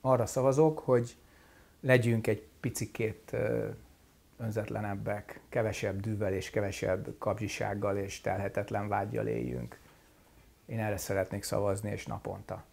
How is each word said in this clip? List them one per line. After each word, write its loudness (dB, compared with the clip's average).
Arra 4
szavazok, 4
hogy 2
legyünk 6
egy 0
picikét, -4
ö, 0
önzetlenebbek, -4
kevesebb 0
dűvel 0
és -2
kevesebb 0
kapzsisággal -2
és -6
telhetetlen -2
vággyal 0
éljünk. -4
Én -4
erre 0
szeretnék -2
szavazni, 0
és -6
naponta. -8